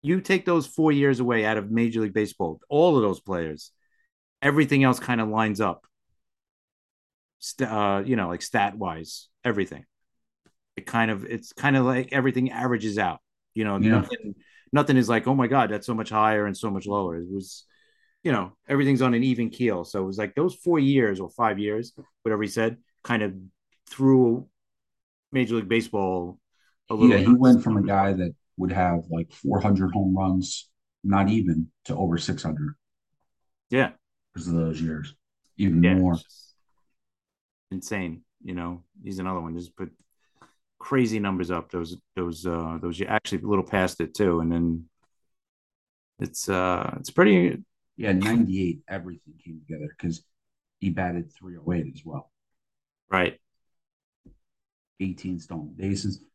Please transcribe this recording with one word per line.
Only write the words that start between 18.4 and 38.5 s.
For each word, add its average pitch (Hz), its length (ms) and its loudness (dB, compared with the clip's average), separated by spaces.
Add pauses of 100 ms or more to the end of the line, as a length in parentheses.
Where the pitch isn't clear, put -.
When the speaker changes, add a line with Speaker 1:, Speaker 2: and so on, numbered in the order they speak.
Speaker 1:
everything's 139 340 2
on 123 120 4
an 117 100 2
even 117 260 0
keel. 101 340 -2
So 98 180 -6
it 95 40 -4
was 95 120 -6
like 104 160 -6
those 180 200 -2
four 170 240 0
years 131 420 2
or 87 100 -10
five 107 280 0
years, 104 340 -4 (300)
whatever 107 200 0
he 104 60 -2
said, 113 300 -2 (240)
kind 113 200 -2
of 95 120 -4 (540)
threw 131 600 4 (840)
Major 120 240 0
League 101 120 -4
Baseball 95 720 -2 (520)
a 113 40 -2
little 120 160 8
Speaker 2:
Yeah, 98 80 6
he 95 80 4
Speaker 1:
nuts. 123 120 10
Speaker 2:
went 127 260 8
from 110 120 2
a 98 60 2
guy 98 320 2
that 90 200 -4 (220)
would 90 160 -2
have, 87 380 0
like, 82 220 -6
four 98 280 -2
hundred 95 320 2
home 95 240 0
runs, 95 520 -2 (360)
not 98 260 4
even, 87 400 0 (160)
to 71 100 -4
over 82 220 0
six - 240 -4
hundred. 73 320 -6 (960)
Speaker 1:
Yeah. 127 220 2 (420)
Speaker 2:
Because 87 140 -10
of 85 60 -2
those 80 280 -2
years, 78 320 -6 (420)
even 85 260 4
Speaker 1:
Yeah, 92 140 6
Speaker 2:
more. 90 180 4
Speaker 1:
it's 82 100 -6
just - 300 -20 (1160)
insane. 90 520 -6 (200)
You 92 120 -10